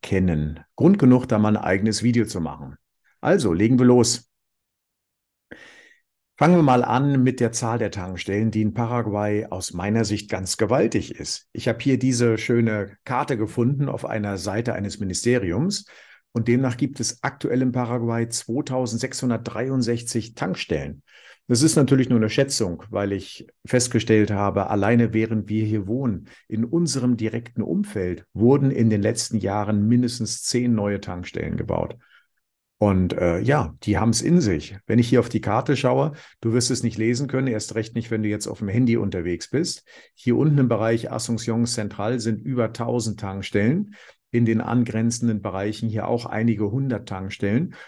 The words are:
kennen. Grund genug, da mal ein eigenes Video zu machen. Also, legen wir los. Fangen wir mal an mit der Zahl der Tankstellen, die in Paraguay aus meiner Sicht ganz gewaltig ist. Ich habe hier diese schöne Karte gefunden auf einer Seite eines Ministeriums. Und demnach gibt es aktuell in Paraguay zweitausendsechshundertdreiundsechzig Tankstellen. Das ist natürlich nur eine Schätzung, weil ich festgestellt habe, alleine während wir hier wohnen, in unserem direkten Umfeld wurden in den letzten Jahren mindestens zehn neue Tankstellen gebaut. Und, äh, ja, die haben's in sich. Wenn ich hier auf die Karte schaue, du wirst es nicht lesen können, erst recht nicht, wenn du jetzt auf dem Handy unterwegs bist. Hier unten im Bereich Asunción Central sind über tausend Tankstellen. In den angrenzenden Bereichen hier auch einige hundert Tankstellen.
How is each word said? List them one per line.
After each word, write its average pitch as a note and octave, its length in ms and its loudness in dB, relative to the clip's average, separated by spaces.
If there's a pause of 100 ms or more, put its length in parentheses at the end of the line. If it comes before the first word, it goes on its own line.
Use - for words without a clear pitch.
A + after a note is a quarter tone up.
kennen. D#2 580 0 (160)
Grund F#3+ 240 6
genug, B2+ 280 6
da A2 120 2
mal G#2+ 160 4
ein - 80 -2
eigenes G#2 400 0
Video A#2 220 2
zu F#2+ 160 -8
machen. C#2+ 340 -10 (460)
Also, C3+ 320 2
legen A2+ 260 4
wir B2 60 6
los. B2 440 4 (2000)
Fangen F3 220 6
wir E3+ 40 6
mal B2+ 220 6
an C3+ 400 2
mit B2+ 160 2
der A#2 140 2
Zahl A#2 260 -2
der G#2+ 120 -2
Tankstellen, G2 600 -2
die G#2+ 120 0
in G#2+ 100 0
Paraguay G#2 720 -2
aus - 260 -10
meiner G#2 320 0
Sicht - 260 -4
ganz F#2 280 -4
gewaltig A2+ 600 0
ist. - 360 -10
Ich B2 160 -4
habe A2+ 100 -2
hier C3+ 180 2
diese A#2+ 400 2
schöne A2 680 0
Karte C3 320 -4
gefunden B2+ 500 0
auf A#2 160 -6
einer G2+ 340 -4
Seite G#2 360 -4
eines G2 260 -6
Ministeriums. A2 840 -2 (480)
Und A#2 160 -2
demnach B2 260 2
gibt C#3 240 -4
es - 240 -6
aktuell - 380 -2
in B2+ 100 0
Paraguay A#2 560 -2
zweitausendsechshundertdreiundsechzig A#2+ 2000 -4
Tankstellen. D2 680 -4 (460)
Das A#2+ 140 2
ist D#3 140 4
natürlich C3 340 4
nur B2+ 80 4
eine G#2+ 140 2
Schätzung, G#2+ 580 0
weil G2+ 220 -2
ich - 340 -8 (200)
festgestellt A2 680 2
habe, G2 400 0
alleine G#2+ 420 2
während A2 340 -2
wir G#2+ 160 0
hier G#2+ 220 -2
wohnen, A#2 420 -4 (200)
in A2+ 180 -2
unserem C3 520 0
direkten A2 440 -4
Umfeld G2 720 -4
wurden C3+ 380 4
in A#2 180 2
den G#2 140 2
letzten A2+ 340 -2
Jahren G2+ 500 0
mindestens A#2+ 540 0
zehn B2 320 0
neue G2+ 280 0
Tankstellen F2+ 540 -8
gebaut. - 420 -4 (840)
Und, F#2 340 4
äh, F2 280 0
ja, A#2+ 420 0
die G2 160 0
haben's A2 240 2
in F3 180 4
sich. G2 340 -2 (120)
Wenn A2 100 2
ich A#2+ 100 4
hier B2 120 6
auf A#2 100 0
die A2+ 100 -2
Karte B2+ 360 0
schaue, C3+ 380 0 (280)
du A2+ 120 0
wirst B2 180 0
es A#2+ 100 -2
nicht G#2+ 160 -4
lesen A#2+ 300 -2
können, C3+ 180 -2
erst G#2+ 300 -6
recht A2 180 -4
nicht, A#2 160 -6
wenn A2 140 -2
du G#2+ 40 -2
jetzt G#2 200 -4
auf - 100 -10
dem G#2 100 -6
Handy A#2 300 2
unterwegs F2+ 540 -4
bist. - 320 -4 (320)
Hier A#2+ 220 0
unten C#3+ 200 2
im C3+ 100 4
Bereich A2+ 440 0
Asunción A#2 560 -2
Central A2 520 -4
sind A2 220 -4
über A#2+ 320 -2
tausend A#2 460 -4
Tankstellen. G#2 760 -2 (380)
In A#2+ 120 2
den A2+ 160 2
angrenzenden A#2 840 0
Bereichen G#2 460 -4
hier G#2 220 -4
auch A#2 160 -2
einige A2 440 0
hundert B2+ 380 -4
Tankstellen. G2+ 640 -2 (140)